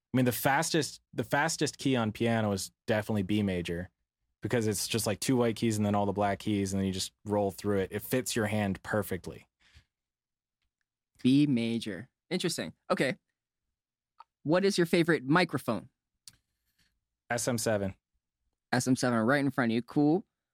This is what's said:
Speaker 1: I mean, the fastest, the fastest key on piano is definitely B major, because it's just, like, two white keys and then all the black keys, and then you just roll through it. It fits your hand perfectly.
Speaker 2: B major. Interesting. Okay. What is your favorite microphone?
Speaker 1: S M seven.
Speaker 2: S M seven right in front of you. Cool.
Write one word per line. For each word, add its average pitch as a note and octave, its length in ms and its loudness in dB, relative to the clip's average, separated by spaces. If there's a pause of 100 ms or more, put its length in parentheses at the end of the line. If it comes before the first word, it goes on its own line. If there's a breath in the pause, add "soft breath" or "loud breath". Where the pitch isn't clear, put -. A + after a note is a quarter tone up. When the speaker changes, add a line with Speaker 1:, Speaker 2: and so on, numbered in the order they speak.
(140)
Speaker 1:
I A#2+ 40 2
mean, B2+ 80 4
the B2 60 2
fastest, D3 720 0 (120)
the B2+ 100 -4
fastest D3+ 540 -2
key C3+ 180 0
on A2 160 0
piano A2+ 400 0
is F#2+ 200 -4 (160)
definitely G#2+ 360 0
B G#2 180 0
major, F2+ 480 -4 (560)
because A2 220 0
it's G2+ 200 -2
just, A2+ 200 -2
like, G2+ 120 -2
two C3+ 160 0
white A#2+ 200 2
keys A2+ 220 0
and G#2 80 2
then G#2 100 2
all G2+ 100 2
the G2+ 80 -2
black G2+ 240 0
keys, G2 340 -2
and G2 80 -2
then G2 60 0
you F#2+ 80 -2
just F#2 180 -6 (140)
roll G#2 240 0
through G2+ 300 -4
it. F#2+ 120 -2
It G#2 120 -6
fits - 320 -4
your A2 100 0
hand G#2 380 -2
perfectly. - 640 -6 (1800 soft breath)
Speaker 2:
B C#3 240 6
major. A#2 600 -2 (220)
Interesting. E3 440 -4 (180)
Okay. D3+ 240 0 (1300)
What F3 200 2
is G3 140 2
your F3 80 4
favorite E3 400 2
microphone? C#3 640 0 (1400)
Speaker 1:
S A#2+ 160 -2
M B2 100 0
seven. G2+ 380 0 (760)
Speaker 2:
S B2 160 0
M B2+ 80 4
seven B2 240 0
right C3+ 240 2
in C#3 60 2
front A#2+ 220 0
of - 20 0
you. A#2 80 0
Cool. D3+ 420 2 (300)